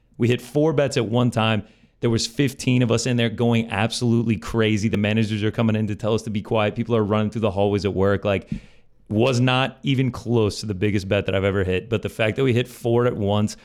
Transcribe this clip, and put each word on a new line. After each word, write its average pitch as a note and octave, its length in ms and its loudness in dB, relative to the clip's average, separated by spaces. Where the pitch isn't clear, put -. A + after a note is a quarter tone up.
We A2+ 120 2
hit B2 120 0
four D3+ 320 0
bets C#3 240 0
at A#2 100 2
one A#2+ 260 2
time. A2 320 2
There A#2+ 100 0
was A2+ 160 0
fifteen B2+ 560 0
of A2+ 100 2
us A#2 140 0
in B2 100 0
there A#2 140 2
going A#2 400 0
absolutely A2+ 640 0
crazy. A2 540 0
The G2+ 80 0
managers G#2 440 0
are A2 80 0
coming A2 240 0
in G#2+ 120 0
to G#2 100 -4
tell G#2+ 160 -2
us G#2+ 100 0
to A2+ 80 -10
be G2+ 120 -4
quiet. G#2 340 0
People A#2 180 -2
are A2 80 2
running G#2+ 280 0
through A#2 100 -6
the G#2 100 0
hallways G2+ 360 0
at F#2+ 80 -2
work. G2 320 0
Like, G2 240 -2
was A#2+ 320 2
not B2+ 440 0
even C3 260 0
close A2 500 0
to A2 60 -10
the G#2+ 80 -4
biggest G2 340 -2
bet G2 160 0
that G2 100 -2
I've G2 100 0
ever G2 200 0
hit. F#2 240 -2
But A2 140 -2
the G2+ 80 -6
fact G#2+ 260 -2
that C3+ 80 0
we B2+ 80 2
hit B2 160 0
four A#2+ 380 0
at A#2+ 100 -2
once, G#2 480 0